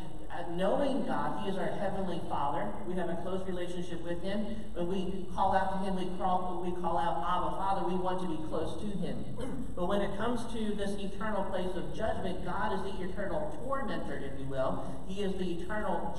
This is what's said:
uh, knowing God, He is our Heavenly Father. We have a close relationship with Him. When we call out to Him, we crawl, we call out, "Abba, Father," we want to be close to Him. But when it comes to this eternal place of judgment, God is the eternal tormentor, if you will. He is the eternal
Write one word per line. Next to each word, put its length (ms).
uh, 200
knowing 560
God, 360
He 60
is 80
our 240
Heavenly 480
Father. 420
We 100
have 120
a 140
close 240
relationship 580
with 180
Him. 220
When 140
we 460
call 220
out 160
to 60
Him, 180
we 80
crawl, 440
we 80
call 160
out, 260
"Abba, 320
Father," 320
we 60
want 260
to 80
be 80
close 300
to 80
Him. 380
But 120
when 160
it 160
comes 340
to 220
this 160
eternal 440
place 300
of 220
judgment, 480
God 300
is 180
the 160
eternal 560
tormentor, 540
if 200
you 80
will. 380
He 160
is 160
the 240
eternal 560